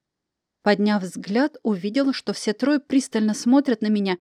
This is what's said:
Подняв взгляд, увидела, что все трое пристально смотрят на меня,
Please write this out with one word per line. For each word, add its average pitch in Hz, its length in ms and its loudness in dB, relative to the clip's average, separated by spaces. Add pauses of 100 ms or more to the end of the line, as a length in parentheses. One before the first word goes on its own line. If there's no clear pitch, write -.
(640)
Подняв 208 400 2
взгляд, 208 600 -4
увидела, 220 520 -2
что - 180 -8
все 208 220 -4
трое 277 260 0
пристально 220 540 0
смотрят 262 480 2
на 214 60 -2
меня, 196 280 0 (160)